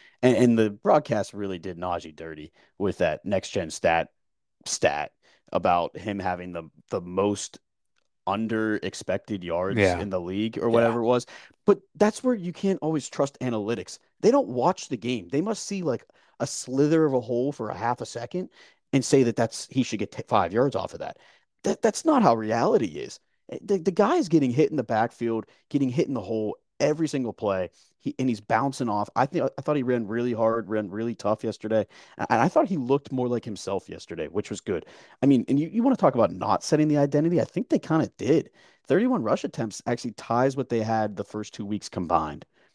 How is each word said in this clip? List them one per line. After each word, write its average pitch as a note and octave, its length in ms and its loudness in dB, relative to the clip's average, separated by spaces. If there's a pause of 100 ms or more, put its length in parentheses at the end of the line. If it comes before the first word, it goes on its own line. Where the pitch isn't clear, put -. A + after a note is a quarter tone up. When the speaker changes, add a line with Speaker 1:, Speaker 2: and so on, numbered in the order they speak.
(220)
Speaker 1:
and, B2 160 4
and A#2+ 220 6
the A2 120 4
broadcast A2+ 600 0
really G2 260 -8
did F2 180 -10
Najee E2+ 380 -6
dirty D#2 380 -14 (240)
with F#2 220 -2
that D#2+ 260 0
next F#2+ 260 -4
gen E2+ 200 -4
stat, E2 380 0 (560)
stat D2+ 480 -2 (400)
about F2 440 0
him G2+ 220 -6
having F2+ 340 -4
the, E2 160 -10 (200)
the G2 120 -4
most G2 580 -2 (680)
under A2 500 0
expected F#2+ 680 -6
yards F2+ 360 -2
Speaker 2:
Yeah. F#2 200 6
Speaker 1:
in G2+ 100 -4
the F#2 120 -2
league G2+ 360 -4
or A#2 120 0
Speaker 2:
Yeah. A2+ 40 2
Speaker 1:
whatever A#2 280 4
it A2+ 40 0
was. B2 200 2 (400)
But G3+ 160 4 (140)
that's G#3 280 0
where B3+ 120 2
you F3+ 180 -8
can't G3 280 0
always D#3 280 -2
trust - 320 -2
analytics. A2 580 -4 (220)
They G#3 100 6
don't C#4 180 4
watch B2+ 400 0
the C3+ 80 -4
game. G#2 320 -4
They C#3 120 0
must G#3 260 -4
see, G3 160 -6
like, B2+ 220 -4 (340)
a A#2+ 80 -4
slither D3 580 2
of C#3 80 2
a B2+ 80 2
hole B2 300 -2
for A2+ 180 -8
a - 80 -8
half A#2 240 -2
a A2+ 40 -8
second B2 440 -8 (440)
and C3+ 120 4
say C3+ 180 6
that A#2 120 2
that's, - 340 -2
he C3 140 0
should A2+ 160 -4
get G2+ 120 -4
t-, - 160 -12
five F#2+ 260 2
yards B2 220 2
off F2+ 180 -4
of F2 60 -12
that. D2 180 -12 (460)
That, - 180 -2
that's - 240 0
not D4 180 4
how B2+ 120 8
reality A#2 520 2 (120)
is. A#1+ 200 -12 (320)
Eh, - 100 -10
the, G3 160 -2
the F3+ 140 0
guy G#3 240 2
is A3 140 0
getting D3 220 4
hit C#3+ 200 2
in D#3 60 -2
the B2+ 60 0
backfield, A2+ 640 -2 (240)
getting C#3 200 0
hit B2+ 180 0
in C#3+ 60 -4
the A#2+ 80 -4
hole G#2+ 360 -4 (220)
every D3+ 280 2
single B2+ 260 -4
play. F#2+ 360 -2 (320)
He, - 180 -6
and C3 100 0
he's A2 120 -2
bouncing B2 480 0
off. G#2 260 -2
I C3 100 4
think, C#3 320 -2
I - 40 -12
thought D3+ 160 -2
he C3+ 60 -2
ran A#2+ 240 -2
really A#2+ 260 -2
hard, A2+ 360 0
ran G#2 220 -4
really A2+ 240 -4
tough - 280 -2
yesterday. A2 440 -2 (300)
And - 240 0
I C3+ 80 4
thought - 180 2
he F#3 100 -2
looked C#3 340 0
more B2+ 160 -2
like A#2+ 180 -2
himself G2 440 -8
yesterday, D#2+ 380 -10
which G2 240 -4
was G#2 100 -8
good. F2 240 -4 (380)
I - 20 4
mean, C3+ 220 6
and C#3 120 2
you, D#3+ 100 -2
you A3 120 -2
wanna B3+ 140 4
talk D3+ 180 4
about G#2+ 180 2
not F#2+ 320 -2
setting D3+ 240 2
the D3 100 2
identity? D3 440 2
I - 40 0
think - 240 -6
they C4 100 2
kinda D#3+ 380 0
did. C#3 340 0 (360)
Thirty-one G#3+ 360 2
rush - 200 -2
attempts - 440 -8
actually A#2+ 240 -4
ties B2+ 440 0
what C3 140 -6
they A#2 120 0
had A2 340 -2
the G2 80 -6
first - 320 -10
two G#2 100 -10
weeks G2+ 240 -6
combined. D#2+ 560 -4 (300)